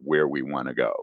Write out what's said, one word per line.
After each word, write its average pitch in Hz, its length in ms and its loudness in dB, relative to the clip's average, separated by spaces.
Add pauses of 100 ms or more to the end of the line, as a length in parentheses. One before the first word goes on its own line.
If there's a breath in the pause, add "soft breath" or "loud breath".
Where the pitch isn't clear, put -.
where 76 240 4
we 71 140 -2
wanna 65 320 -6
go? 60 280 0